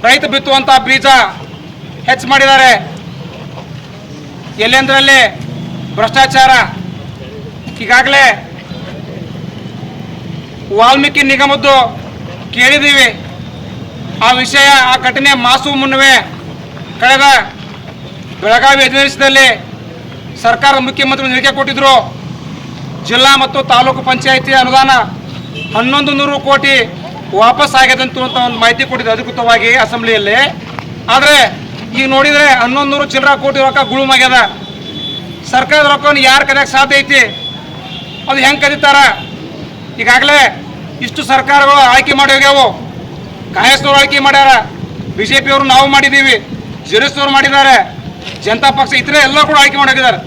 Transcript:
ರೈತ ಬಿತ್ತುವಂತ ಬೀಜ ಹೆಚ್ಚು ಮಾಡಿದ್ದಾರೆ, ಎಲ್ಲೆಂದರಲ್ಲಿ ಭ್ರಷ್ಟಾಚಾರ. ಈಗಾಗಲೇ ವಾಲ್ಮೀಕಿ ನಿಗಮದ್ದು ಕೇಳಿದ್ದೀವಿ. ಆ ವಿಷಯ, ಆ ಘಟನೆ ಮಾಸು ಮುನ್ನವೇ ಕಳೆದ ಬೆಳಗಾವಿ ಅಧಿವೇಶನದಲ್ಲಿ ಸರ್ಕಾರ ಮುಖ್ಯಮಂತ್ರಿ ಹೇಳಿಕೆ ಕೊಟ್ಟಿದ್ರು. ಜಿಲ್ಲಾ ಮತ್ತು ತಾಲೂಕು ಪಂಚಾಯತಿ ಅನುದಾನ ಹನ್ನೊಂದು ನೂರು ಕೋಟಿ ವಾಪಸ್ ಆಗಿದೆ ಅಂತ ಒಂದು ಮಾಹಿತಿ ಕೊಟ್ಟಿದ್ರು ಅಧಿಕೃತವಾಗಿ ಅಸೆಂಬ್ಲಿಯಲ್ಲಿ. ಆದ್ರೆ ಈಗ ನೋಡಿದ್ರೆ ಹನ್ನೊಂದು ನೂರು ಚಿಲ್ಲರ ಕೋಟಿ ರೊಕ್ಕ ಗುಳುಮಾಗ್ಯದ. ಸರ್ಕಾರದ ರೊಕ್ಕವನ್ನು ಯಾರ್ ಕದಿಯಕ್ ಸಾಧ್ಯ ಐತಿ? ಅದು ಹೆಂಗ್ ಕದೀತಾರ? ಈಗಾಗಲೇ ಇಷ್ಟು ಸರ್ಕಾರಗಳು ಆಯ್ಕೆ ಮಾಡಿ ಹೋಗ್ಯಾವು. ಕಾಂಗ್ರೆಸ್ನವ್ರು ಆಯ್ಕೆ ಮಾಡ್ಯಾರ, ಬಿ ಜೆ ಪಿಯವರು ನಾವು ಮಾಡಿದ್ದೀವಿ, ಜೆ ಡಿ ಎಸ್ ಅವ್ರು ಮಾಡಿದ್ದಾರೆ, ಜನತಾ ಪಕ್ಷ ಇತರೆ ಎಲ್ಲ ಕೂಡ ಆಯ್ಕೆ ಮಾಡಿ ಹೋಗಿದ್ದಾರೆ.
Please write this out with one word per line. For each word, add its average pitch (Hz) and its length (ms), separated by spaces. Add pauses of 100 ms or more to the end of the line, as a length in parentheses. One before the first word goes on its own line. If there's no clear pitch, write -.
ರೈತ 285 280
ಬಿತ್ತುವಂತ 269 360 (160)
ಬೀಜ 262 220 (1000)
ಹೆಚ್ಚು 262 240
ಮಾಡಿದ್ದಾರೆ, 269 380 (2000)
ಎಲ್ಲೆಂದರಲ್ಲಿ 269 540 (800)
ಭ್ರಷ್ಟಾಚಾರ. 262 540 (1300)
ಈಗಾಗಲೇ 262 400 (2500)
ವಾಲ್ಮೀಕಿ 277 440 (100)
ನಿಗಮದ್ದು 277 440 (800)
ಕೇಳಿದ್ದೀವಿ. 277 520 (1160)
ಆ 233 40 (120)
ವಿಷಯ, 277 260 (240)
ಆ - 20 (140)
ಘಟನೆ 277 240 (140)
ಮಾಸು 262 240 (120)
ಮುನ್ನವೇ 269 320 (880)
ಕಳೆದ 269 240 (1160)
ಬೆಳಗಾವಿ 247 460
ಅಧಿವೇಶನದಲ್ಲಿ 269 600 (960)
ಸರ್ಕಾರ 247 300 (140)
ಮುಖ್ಯಮಂತ್ರಿ 269 440
ಹೇಳಿಕೆ 262 280
ಕೊಟ್ಟಿದ್ರು. 269 360 (1120)
ಜಿಲ್ಲಾ 262 220 (120)
ಮತ್ತು 269 160 (140)
ತಾಲೂಕು 254 360
ಪಂಚಾಯತಿ 262 520
ಅನುದಾನ 262 300 (840)
ಹನ್ನೊಂದು 269 440
ನೂರು 285 180 (100)
ಕೋಟಿ 277 280 (680)
ವಾಪಸ್ 240 400
ಆಗಿದೆ 262 240
ಅಂತ 254 200
ಒಂದು 240 380
ಮಾಹಿತಿ 233 260
ಕೊಟ್ಟಿದ್ರು 220 260
ಅಧಿಕೃತವಾಗಿ 233 540 (140)
ಅಸೆಂಬ್ಲಿಯಲ್ಲಿ. 220 540 (760)
ಆದ್ರೆ 285 200 (600)
ಈಗ 269 80 (100)
ನೋಡಿದ್ರೆ 294 320 (140)
ಹನ್ನೊಂದು 277 320
ನೂರು 285 200
ಚಿಲ್ಲರ 269 180 (120)
ಕೋಟಿ 277 220
ರೊಕ್ಕ 269 160 (100)
ಗುಳುಮಾಗ್ಯದ. 262 460 (1120)
ಸರ್ಕಾರದ 285 420
ರೊಕ್ಕವನ್ನು 285 360
ಯಾರ್ 277 200
ಕದಿಯಕ್ 277 260
ಸಾಧ್ಯ 277 260
ಐತಿ? 269 200 (1080)
ಅದು 269 160
ಹೆಂಗ್ 285 180
ಕದೀತಾರ? 285 340 (1040)
ಈಗಾಗಲೇ 269 380 (640)
ಇಷ್ಟು - 160 (100)
ಸರ್ಕಾರಗಳು 277 500 (140)
ಆಯ್ಕೆ 269 240
ಮಾಡಿ 277 160
ಹೋಗ್ಯಾವು. 277 300 (880)
ಕಾಂಗ್ರೆಸ್ನವ್ರು 277 460
ಆಯ್ಕೆ 277 240
ಮಾಡ್ಯಾರ, 277 260 (680)
ಬಿ 214 120
ಜೆ 269 160
ಪಿಯವರು 277 280
ನಾವು 269 120 (100)
ಮಾಡಿದ್ದೀವಿ, 277 400 (540)
ಜೆ 196 120
ಡಿ 277 60
ಎಸ್ 277 140
ಅವ್ರು 277 160
ಮಾಡಿದ್ದಾರೆ, 269 380 (720)
ಜನತಾ 233 320
ಪಕ್ಷ 269 240
ಇತರೆ 294 260
ಎಲ್ಲ 285 120 (100)
ಕೂಡ 302 140
ಆಯ್ಕೆ 277 180
ಮಾಡಿ 269 120
ಹೋಗಿದ್ದಾರೆ. 247 340